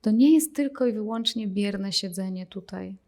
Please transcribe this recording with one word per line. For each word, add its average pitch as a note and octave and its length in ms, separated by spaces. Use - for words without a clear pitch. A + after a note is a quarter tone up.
to A3 100
nie C4 240
jest D#4 200
tylko C#4 320
i A#3 60
wyłącznie A3 560
bierne G3 440
siedzenie F#3 540
tutaj F#3+ 500